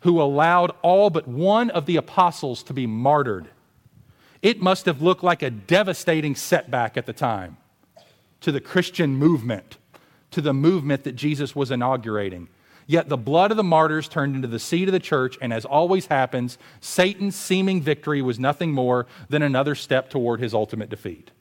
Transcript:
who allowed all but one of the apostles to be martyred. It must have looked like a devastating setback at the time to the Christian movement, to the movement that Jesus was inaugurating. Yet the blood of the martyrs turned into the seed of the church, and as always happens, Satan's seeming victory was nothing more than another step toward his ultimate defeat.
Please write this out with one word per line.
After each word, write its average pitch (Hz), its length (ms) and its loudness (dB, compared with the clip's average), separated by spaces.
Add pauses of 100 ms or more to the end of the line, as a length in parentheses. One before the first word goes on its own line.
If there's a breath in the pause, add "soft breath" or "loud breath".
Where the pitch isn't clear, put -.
who 175 200 4
allowed 165 480 4 (120)
all 196 280 6
but 160 160 -4
one 196 440 0
of 147 160 -2
the 175 100 0
apostles 156 680 0
to - 80 -12
be 127 140 -4
martyred. 117 640 0 (920 soft breath)
It 196 200 2
must 185 240 2
have 151 160 -2
looked 180 220 2
like 175 180 2
a 135 80 -4
devastating 156 880 0
setback 123 600 -2
at 120 100 -8
the 120 60 -10
time 95 440 -6 (840 soft breath)
to 160 100 -2
the 139 80 -2
Christian 175 560 -2
movement, 127 600 -2 (540 soft breath)
to - 100 -4
the 143 140 0
movement 143 480 2
that 127 140 -8
Jesus 143 400 -4
was 139 160 -2
inaugurating. 107 760 -4 (400 soft breath)
Yet 156 200 0
the 147 80 -2
blood 151 340 2
of 220 60 -2
the 214 80 0
martyrs 160 440 2
turned 139 280 -4
into 127 100 -6
the 117 140 -6
seed 180 260 -2
of 190 60 0
the 185 80 0
church, 127 420 -2
and 120 100 -4
as 113 120 -6
always 175 420 2
happens, 127 500 0 (240 loud breath)
Satan's 196 540 0
seeming 190 480 0
victory 147 400 -2
was 123 160 -2
nothing 147 320 0
more 127 360 0 (220 loud breath)
than 151 140 0
another 143 320 0
step - 340 -2
toward 120 300 -2
his 117 160 -4
ultimate 107 340 -4
defeat. 101 520 -12